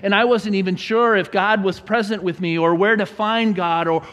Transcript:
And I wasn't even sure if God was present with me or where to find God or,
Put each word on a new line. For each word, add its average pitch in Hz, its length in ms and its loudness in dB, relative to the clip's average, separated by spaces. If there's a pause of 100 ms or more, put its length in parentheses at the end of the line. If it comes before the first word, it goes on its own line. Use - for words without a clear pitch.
And 202 100 0
I 214 120 4
wasn't 214 300 0
even 190 200 0
sure 226 400 0
if 180 160 0
God 202 320 0
was 185 160 -2
present 214 420 -2
with 180 200 -4
me 165 160 -2
or 165 180 4
where 208 220 2
to 202 80 0
find 220 500 -2
God 165 320 -2
or, 160 260 0